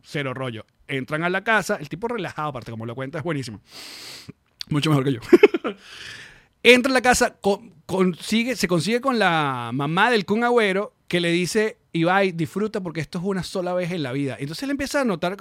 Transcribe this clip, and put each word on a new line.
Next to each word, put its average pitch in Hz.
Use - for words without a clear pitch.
cero 135
rollo. 123
Entran 143
a 175
la 190
casa, 214
el 151
tipo 196
relajado, 156
aparte, 127
como 113
lo 117
cuenta, 131
es 139
buenísimo. 131
Mucho 151
mejor 143
que 139
yo. 120
<laughs> -
Entra 247
a -
la 254
casa, 240
co-, 196
consigue, 190
se 190
consigue 180
con 247
la 143
mamá 160
del 220
Kun 220
Agüero, 214
que 175
le 170
dice, 180
"Ibai, 185
disfruta 196
porque 170
esto 160
es 170
una 190
sola 180
vez 180
en 175
la 127
vida". 135
Entonces 143
él 269
empieza 285
a 269
notar 185